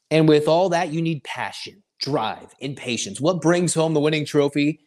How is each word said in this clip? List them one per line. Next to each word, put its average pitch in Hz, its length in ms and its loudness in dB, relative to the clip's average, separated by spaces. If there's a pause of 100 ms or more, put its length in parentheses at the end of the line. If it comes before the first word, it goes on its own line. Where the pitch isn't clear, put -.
(120)
And 156 160 4
with 147 180 6
all 170 220 2
that, 170 240 -2
you 165 100 -4
need 165 220 -4
passion, - 580 -10 (160)
drive, 107 640 -6
and 135 160 -8
patience. 110 440 -6
What 165 200 0
brings 175 340 2
home 160 180 0
the 147 80 2
winning 151 240 0
trophy 143 640 0